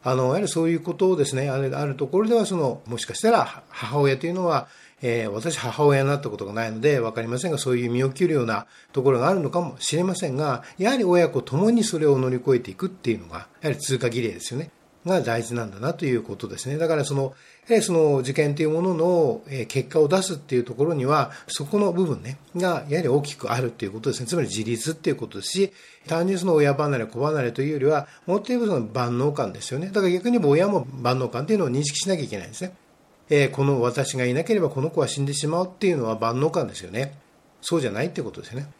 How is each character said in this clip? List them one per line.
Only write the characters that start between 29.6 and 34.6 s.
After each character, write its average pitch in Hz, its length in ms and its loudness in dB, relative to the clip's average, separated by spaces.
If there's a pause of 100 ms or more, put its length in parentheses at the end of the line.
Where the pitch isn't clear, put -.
す - 120 -10
よ 127 60 -4
ね。 180 100 -6
だ 196 120 0
か 190 60 2
ら 175 40 4
逆 180 200 0
に 240 80 4
言 - 20 4
え - 20 0
ば 147 60 4
親 165 200 6
も 160 220 0
万 127 280 0
能 127 100 -2
感 120 140 -6
っ 151 40 -6
て 220 60 2
い 214 40 4
う - 20 2
の 175 80 2
を 123 40 0
認 135 140 0
識 - 140 -4
し - 100 -4
な 190 80 0
き 156 40 -6
ゃ - 20 -6
い 113 60 -8
け 104 100 -8
な 90 60 -10
い - 20 -16
ん - 40 -18
で - 60 -16
す - 60 -8
ね。 185 120 -10 (560)
え 143 160 6
ー、 127 40 0
こ 135 140 0
の 139 160 2
私 123 360 0
が 127 80 0
い 123 100 2
な 160 100 0
け 226 100 0
れ 202 60 2